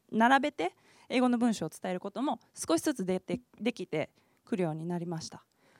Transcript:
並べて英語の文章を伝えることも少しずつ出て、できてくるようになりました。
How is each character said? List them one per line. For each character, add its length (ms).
並 320
べ 100
て 200
英 100
語 80
の 100
文 160
章 120
を 40
伝 220
え 20
る 60
こ 100
と 120
も 180
少 240
し 40
ず 120
つ 120
出 140
て、 220
で 140
き 120
て 240
く 100
る 80
よ 80
う 40
に 120
な 100
り 80
ま 140
し 100
た。 140